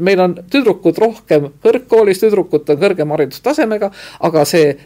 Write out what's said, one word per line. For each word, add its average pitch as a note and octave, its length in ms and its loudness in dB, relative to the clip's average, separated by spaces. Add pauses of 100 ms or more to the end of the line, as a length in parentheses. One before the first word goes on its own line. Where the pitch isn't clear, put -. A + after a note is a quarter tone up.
meil F#3 220 2
on F3+ 100 -2 (160)
tüdrukud F#3 480 0
rohkem D#3+ 520 -2 (120)
kõrgkoolis, A3 600 2
tüdrukud G3 500 0
on C#3+ 80 -2
kõrgema E3+ 340 -2
haridustasemega, G#3+ 760 -4 (360)
aga D#3 220 2
see D#3 240 2 (120)